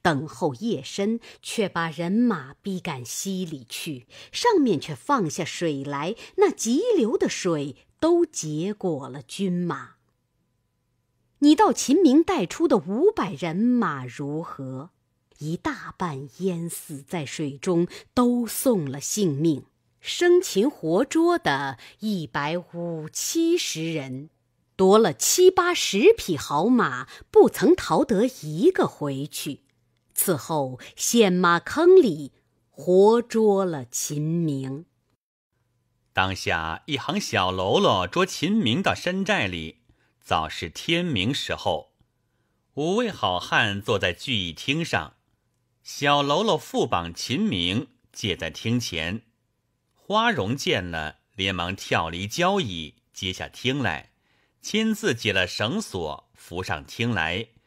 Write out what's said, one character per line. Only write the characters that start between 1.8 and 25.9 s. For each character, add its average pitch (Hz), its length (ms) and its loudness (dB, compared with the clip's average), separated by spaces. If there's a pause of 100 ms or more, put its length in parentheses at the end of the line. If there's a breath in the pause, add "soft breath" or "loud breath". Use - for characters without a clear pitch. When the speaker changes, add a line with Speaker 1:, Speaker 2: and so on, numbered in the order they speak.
Speaker 1:
人 170 220 -4
马 196 500 0
逼 190 200 -8
赶 135 240 -8
溪 185 400 -6
里 147 240 -10
去， 135 360 -10 (280 loud breath)
上 381 260 4
面 233 180 4
却 156 160 -8
放 208 360 -2
下 160 160 -6
水 143 400 -4
来， 147 300 -4 (200 loud breath)
那 381 160 4
急 247 300 0 (160)
流 254 200 2
的 233 120 2
水 147 480 -4 (240 soft breath)
都 339 240 4
结 160 480 -6
果 147 340 -4
了 131 140 -12
军 190 280 -4
马。 175 420 -4 (1500)
你 294 160 8
道 403 160 6
秦 294 300 2
明 302 200 8
带 320 240 2
出 330 220 -2
的 - 80 4
五 208 340 4
百 294 220 -2
人 160 240 -4
马 196 500 0
如 143 380 -6
何？ 135 460 -10 (500)
一 160 180 -6
大 - 400 -8
半 143 320 -6 (140)
淹 170 260 -2
死 147 320 -12
在 151 240 -6
水 139 320 -6
中， 175 300 0 (260 loud breath)
都 240 320 2
送 214 420 0
了 139 140 -8
性 185 340 -2
命。 143 300 0 (340)
生 349 400 4
擒 277 300 2
活 175 340 0
捉 330 360 2
的 139 400 -2 (180 loud breath)
一 196 300 -4
百 151 320 -2
五 170 520 -8
七 330 460 0
十 160 340 -4
人， 135 380 -8 (460)
夺 190 240 8
了 214 120 4
七 - 380 4
八 359 240 2
十 302 420 4